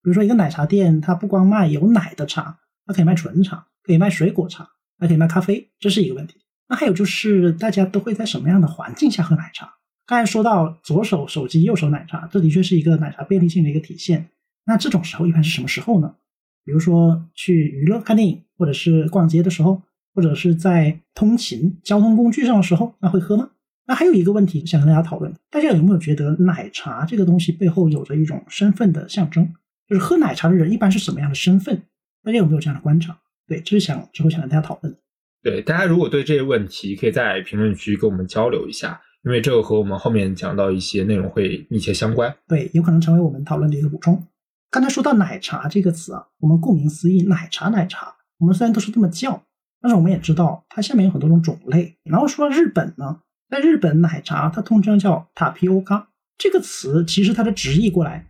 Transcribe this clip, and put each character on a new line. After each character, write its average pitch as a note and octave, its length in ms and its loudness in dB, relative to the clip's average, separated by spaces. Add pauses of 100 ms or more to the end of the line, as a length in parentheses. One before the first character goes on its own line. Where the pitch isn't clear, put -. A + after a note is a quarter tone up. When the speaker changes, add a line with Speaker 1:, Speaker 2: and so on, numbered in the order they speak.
Speaker 1:
比 F3+ 60 -4
如 F3 40 4
说 G#3 100 2
一 G3+ 60 2
个 A#3+ 60 2
奶 G3 160 2
茶 - 160 -4
店， F3 340 4
它 F3 140 -2
不 F3+ 120 -6
光 F#3+ 200 2
卖 G3+ 200 4
有 D3+ 260 2
奶 G3 220 0
的 D3 120 -8
茶， - 320 -10 (260)
它 G3+ 80 -8
可 F#3+ 80 0
以 E3 60 6
卖 F#3 80 4
纯 E3+ 280 0
茶， - 240 -6 (160)
可 - 80 -4
以 E3 60 4
卖 G3 140 4
水 F#3+ 200 0
果 F3+ 160 -2
茶， - 220 -16 (300)
还 F3 100 0
可 E3+ 60 2
以 - 20 4
卖 E3 100 4
咖 E3 140 0
啡， G3+ 300 -4 (100)
这 G3+ 80 -2
是 G3 140 2
一 C3 80 -2
个 B2+ 40 -8
问 D3 120 -12
题。 - 100 -20 (320)
那 B3+ 80 -4
还 - 80 -2
有 G#3+ 80 2
就 F#3 140 -2
是 F#3+ 460 2
大 G#3+ 180 -6
家 F#3+ 160 0
都 G3 120 -2
会 A3 140 -4
在 G#3+ 140 -6
什 D#3+ 120 -6
么 C#3+ 120 -2
样 F#3+ 100 4
的 D#3 80 4
环 - 260 -12
境 D4 160 0
下 F#3 120 -2
喝 D#3+ 120 -2
奶 D#3+ 200 -10
茶？ - 120 -18 (400)
刚 A#3+ 140 0
才 A3+ 100 0
说 A3 120 -2
到 F3 400 0
左 E3+ 200 0
手 E3+ 240 -2
手 C3+ 220 -8
机， D#3+ 140 2
右 A3 120 2
手 D#3 140 0
奶 D3 180 -2
茶， - 240 -12
这 G3+ 80 -2
的 D#3+ 120 4
确 F#3 120 4
是 F#3 140 0
一 D#3 60 2
个 D#3+ 140 4
奶 D3+ 140 -2
茶 C#3+ 140 -12
便 G3 160 0
利 E3+ 80 4
性 E3 160 0
的 D3 60 0
一 - 20 -2
个 D#3 80 -2
体 - 160 -12
现。 E3 320 -2 (380)
那 A3 100 2
这 C#4+ 140 -2
种 E3+ 120 0
时 - 140 -12
候 E3+ 100 -2
一 E3 60 2
般 D#3+ 100 2
是 D3+ 60 0
什 C3 140 -4
么 C3 60 -6
时 - 120 -6
候 G#3+ 220 0
呢？ D3+ 120 -8 (480)
比 - 80 -12
如 D3+ 80 2
说 E3 560 2
去 - 200 -2
娱 D3 320 0
乐 A3 120 2
看 A3 160 -2
电 G#3+ 140 4
影， - 160 -6 (140)
或 F3 80 0
者 C#3+ 80 0
是 D#3+ 340 2
逛 F3 180 2
街 E3 160 2
的 F3 60 0
时 - 140 -2
候， F#3+ 180 2 (340)
或 F#3+ 60 -2
者 D#3+ 140 2
是 F3 200 0
在 E3 460 0 (140)
通 G#3+ 200 2
勤 F3+ 480 -4
交 G#3 160 0
通 A3 160 4
工 A#3 160 4
具 D4 140 -2
上 A#3+ 100 2
的 G3 80 4
时 F3 120 0
候， G3+ 260 -2
那 F#3+ 80 0
会 F#3+ 100 0
喝 G#3 200 0
吗？ C4 100 -4 (380)
那 B3+ 80 -2
还 D#4 100 0
有 F4+ 80 6
一 F#3+ 100 4
个 F#3+ 100 2
问 G3+ 120 2
题 D#3+ 220 -2
想 D#3+ 120 2
跟 C#3+ 80 4
大 D#3 80 6
家 D#3 60 4
讨 - 180 -4
论， D#3 140 -8 (180)
大 D4+ 120 -4
家 D#4 80 2
有 E3 120 2
没 G3 100 6
有 F3 60 4
觉 D3+ 160 -2
得 D3 260 -2
奶 F3+ 300 0
茶 B2+ 360 -8
这 A3+ 100 -6
个 G3+ 80 2
东 E3+ 160 4
西 E3 100 -2
背 F#3 200 -2
后 E3+ 180 2
有 D3 160 -2
着 C#3 100 -8
一 D#3 120 0
种 - 220 -8
身 G3+ 220 0
份 G3 220 2
的 D3 160 -8
象 E3 220 -4
征？ E3 200 0 (360)
就 G3+ 80 -2
是 F#3 60 2
喝 E4+ 160 0
奶 D4 180 2
茶 - 140 -2
的 F3+ 60 4
人 E3+ 180 2
一 A3+ 60 0
般 G3+ 120 2
是 G3+ 80 0
什 - 140 -6
么 - 80 -6
样 D3 80 -2
的 C#3 60 -4
身 F#3 260 2
份？ A3 160 -4 (460)
大 G#3+ 100 -6
家 A#3+ 60 2
有 F#3 80 4
没 D3+ 80 2
有 D3+ 40 2
这 D3+ 120 -4
样 C3+ 40 -4
的 - 60 -12
观 D3+ 180 2
察？ - 160 -6 (320)
对， D#3+ 140 -8
这 G#3 180 0
是 - 20 2
想， - 340 -4
之 - 80 -4
后 D#3+ 80 4
想 D#3+ 100 -2
跟 B2+ 80 -6
大 D#3 80 0
家 D#3 60 2
讨 - 180 -10
论。 - 160 -12 (460)
Speaker 2:
对， G2+ 180 -4
大 D#3 160 -2
家 F#3+ 80 0
如 E3+ 140 2
果 D3+ 100 0
对 C#3 160 -2
这 D3+ 100 0
些 C#3+ 60 2
问 B2+ 260 -2
题 G2 300 -10
可 A#2+ 100 -4
以 G#2+ 60 0
在 G2 300 -2
评 G#2 160 -8
论 G#2+ 160 0
区 G#2 200 -6
跟 G#2 160 0
我 F#2+ 60 -2
们 F#2 100 -6
交 A2 220 -2
流 - 180 -4
一 - 60 -14
下， - 260 -12 (280)
因 B2 40 -2
为 A#2+ 120 0
这 C3 120 0
个 A2+ 80 4
和 G#2+ 160 0
我 G#2+ 60 2
们 G2 140 -4
后 A#2 120 -4
面 G2 240 0
讲 F#2+ 220 -6
到 G2 140 0
一 F#2+ 100 -2
些 F#2+ 240 -4
内 G#2+ 100 0
容 F#2+ 140 -2
会 - 400 -4
密 A2 100 -2
切 G2 140 -4
相 A2+ 220 -2
关。 A#2+ 200 -2 (140)
Speaker 1:
对， C#3+ 240 -2
有 E3 80 2
可 E3+ 100 0
能 E3 80 4
成 E3 160 2
为 F3 60 4
我 E3 80 2
们 C3+ 160 -10
讨 D3 140 -4
论 D3+ 120 0
的 D3 60 -2
一 C#3+ 60 -4
个 D3+ 80 0
补 D3+ 80 -8
充。 F#3 280 0 (440)
刚 B3+ 120 0
才 C4 60 2
说 C4+ 140 -2
到 C4 100 0
奶 F#3+ 260 0
茶 - 300 -8
这 G3 140 0
个 F3+ 100 0
词 - 220 -12
啊， - 100 -16 (160)
我 D#3 80 0
们 E3 100 4
顾 G#3 140 0
名 D3 160 0
思 E3+ 240 -2
义， F3+ 120 4
奶 E3+ 280 0
茶， - 160 -6
奶 G#3 160 0
茶， - 300 -12 (240)
我 E3+ 80 2
们 F3+ 80 4
虽 A#3 120 0
然 A3+ 60 2
都 G#3 80 0
是 G#3+ 100 -6
这 A3+ 80 -4
么 G3+ 120 4
叫， - 320 -8 (400)
但 B3 80 0
是 A#3 40 4
我 F3+ 60 4
们 E3+ 100 4
也 F#3 80 0
知 - 140 -2
道 D#3+ 380 0
它 - 100 -8
下 - 140 -4
面 G3 100 4
有 F#3+ 60 4
很 C3+ 100 -2
多 D3+ 80 2
种 E3 140 6
种 E3 240 -4
类。 F3 280 0 (100)
然 D#3+ 140 0
后 C#4+ 80 2
说 D4 220 -2
到 C4+ 80 -2
日 E4 100 4
本 D#3+ 300 -4
呢， C#3 240 -8 (300)
在 C4+ 100 -4
日 D#4+ 160 4
本 D#3 240 2
奶 E3 220 0
茶 D3+ 260 -4
它 G#3 140 -4
通 G#3+ 180 2
称 G3+ 180 4
叫 F#3+ 380 0
タ - 180 -2
ピ F3+ 140 0
オ F#3+ 160 0
カ， G3+ 220 -4 (320)
这 G4 120 0
个 F#4+ 80 2
词 - 460 -2
其 F#3+ 180 0
实 G3+ 120 2
它 A#3 80 -2
的 G#3 100 0
直 C3+ 220 -4
译 G#3 160 2
过 F3 120 0
来， D3 280 -8